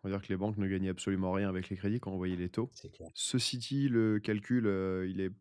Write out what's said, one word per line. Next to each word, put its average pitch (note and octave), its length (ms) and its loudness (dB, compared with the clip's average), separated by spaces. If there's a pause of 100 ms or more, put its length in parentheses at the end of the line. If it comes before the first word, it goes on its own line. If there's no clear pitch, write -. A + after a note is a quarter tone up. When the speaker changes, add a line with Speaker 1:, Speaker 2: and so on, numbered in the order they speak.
Speaker 1:
on G2+ 60 -4
va F#2+ 80 0
dire G2 100 -4
que G2+ 60 -2
les F#2+ 40 0
banques G2+ 200 -2
ne G2+ 120 0
gagnaient F#2+ 200 0
absolument F#2 440 0
rien G2 160 0
avec F#2 200 -4
les G2 80 -6
crédits G2+ 240 0
quand F#2+ 120 -8
on F#2+ 40 -4
voyait F2+ 200 -2
les F2 120 -4
taux. A2+ 240 -4
Speaker 2:
C'est - 180 -16
clair. - 240 -18
Speaker 1:
Ceci - 440 0
dit, C#3 300 0
le A2+ 300 6
calcul, G#2+ 480 2
heu, F#2+ 420 2
il F#2+ 120 -2
est F#2+ 100 0 (100)